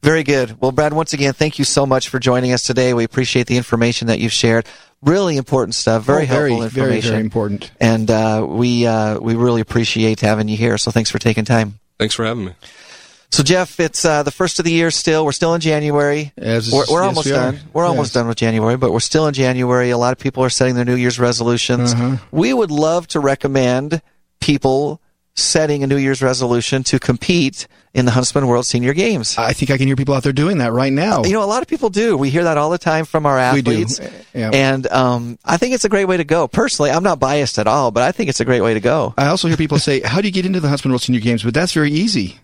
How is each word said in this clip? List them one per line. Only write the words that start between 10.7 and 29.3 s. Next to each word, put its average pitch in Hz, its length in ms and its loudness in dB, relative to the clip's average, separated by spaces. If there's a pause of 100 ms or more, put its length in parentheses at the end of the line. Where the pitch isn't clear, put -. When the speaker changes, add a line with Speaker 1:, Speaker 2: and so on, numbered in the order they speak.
Speaker 1:
So 117 140 -2
thanks 113 180 0
for - 80 -6
taking 110 260 0
time. 107 360 0 (180)
Speaker 3:
Thanks 107 160 -2
for 120 120 -4
having 113 200 -6
me. 90 60 -12 (800)
Speaker 1:
So, - 100 0
Jeff, 175 380 0
it's, 165 260 -2
uh, 151 160 2
the 143 100 -2
first - 280 -2
of 165 60 0
the 170 60 0
year 165 200 2
still. 156 340 0
We're 143 60 0
still 165 240 0
in 170 60 -2
January. 147 760 0
Speaker 2:
As 113 340 -2
Speaker 1:
We're, 135 180 2
we're 160 120 2
Speaker 2:
yes, 190 60 2
Speaker 1:
almost 156 180 -2
Speaker 2:
we 135 60 0
are. 127 200 0
Speaker 1:
done. - 80 -8 (140)
We're 165 120 0
almost 143 240 0
Speaker 2:
Yes. - 40 -14
Speaker 1:
done 117 140 0
with 117 100 -4
January, 113 400 2
but 127 140 0
we're 110 80 0
still 156 280 0
in 147 60 -2
January. 127 560 2
A 123 80 0
lot 123 140 2
of 127 80 -4
people 131 240 -2
are 127 80 2
setting 127 240 2
their 120 100 0
New 123 100 2
Year's 123 240 0
resolutions. 120 720 0
Speaker 2:
Uh-huh. 120 240 0 (140)
Speaker 1:
We 196 220 2
would 226 160 0
love 156 380 0
to - 120 -2
recommend 139 800 0 (380)
people 143 600 0 (360)
setting 147 460 0
a 139 40 -2
New 139 100 2
Year's 135 240 0
resolution 127 600 0
to 131 160 -2
compete 139 680 -2 (260)
in 127 120 2
the 123 60 2
Huntsman 127 360 0
World 123 180 2
Senior 123 280 0
Games. 180 440 -2